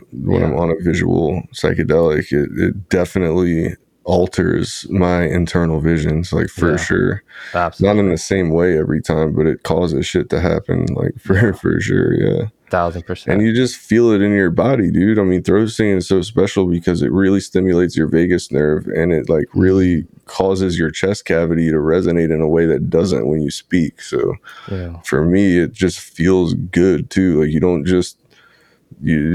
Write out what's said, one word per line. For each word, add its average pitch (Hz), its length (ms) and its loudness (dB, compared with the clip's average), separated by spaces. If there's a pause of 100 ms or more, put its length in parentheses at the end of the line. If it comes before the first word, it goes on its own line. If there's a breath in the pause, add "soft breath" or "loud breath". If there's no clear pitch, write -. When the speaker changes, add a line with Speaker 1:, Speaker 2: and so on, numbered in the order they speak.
(140)
Speaker 1:
when 90 300 0
I'm 80 100 0
Speaker 2:
Yeah. 67 60 -2
Speaker 1:
on 85 120 0
a 82 100 0
visual 85 640 0 (100)
psychedelic. 82 800 0
It, 73 260 0
it 92 300 -2
definitely 87 880 0 (300)
alters 90 840 -2
my 87 340 2
internal 85 580 0
visions, 80 500 0
like, 85 180 0
for 87 220 0
Speaker 2:
Yeah. - 60 0
Speaker 1:
sure. 92 460 -2 (300 loud breath)
Speaker 2:
Absolutely. 87 440 0
Speaker 1:
Not 101 80 2
in 92 60 2
the 82 60 -2
same 92 340 -2
way 85 260 2
every 78 240 0
time, 78 320 0
but 78 120 0
it - 180 -2
causes 82 420 0
shit - 240 -4
to - 100 0
happen, 85 540 -2
like, - 220 -4
<laughs> - 40 -16
for, - 160 0
Speaker 2:
Yeah. 101 160 2
Speaker 1:
for 85 300 -2
sure, 95 320 0
yeah. - 340 0 (240)
Speaker 2:
Thousand 87 360 -2
percent. - 280 -6
Speaker 1:
And 107 120 2
you 113 40 2
just 123 260 0
feel 117 340 2
it 101 100 2
in 104 100 2
your 95 200 2
body, 101 400 2
dude. 98 260 2
I 107 60 2
mean, 90 180 2
throat 104 300 0
singing 104 260 0
is 90 100 -4
so 95 140 2
special 95 460 0
because 87 340 0
it 64 100 0
really 95 280 2
stimulates 92 580 0
your 78 100 2
vagus 87 440 0
nerve, 76 360 0
and 85 240 -2
it, 80 160 -2
like, 78 200 0
Speaker 2:
Mm-hmm. - 120 -4
Speaker 1:
really 92 460 2 (200)
causes 95 520 -2
your 80 140 -2
chest 95 340 -4
cavity 82 460 0
to 78 60 0
resonate 82 540 0
in 78 100 0
a 80 60 0
way 82 200 2
that 71 240 0
doesn't 82 340 0
when 78 160 -2
you 71 80 -2
speak. - 540 -4
So - 320 -4 (360 loud breath)
Speaker 2:
Yeah. 87 320 -10
Speaker 1:
for 73 220 0
me, 92 320 4
it 82 160 0
just 92 260 -2
feels 90 540 0
good 87 560 0
too. 90 320 2
Like, 76 80 0
you 78 100 0
don't 85 260 0
just, 90 340 0 (840 soft breath)
you, 78 160 0 (180)